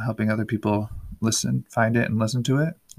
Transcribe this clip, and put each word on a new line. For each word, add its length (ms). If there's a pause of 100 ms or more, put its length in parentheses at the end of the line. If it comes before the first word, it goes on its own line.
helping 260
other 160
people 420 (320)
listen, 480
find 280
it, 120
and 100
listen 260
to 140
it. 200 (200)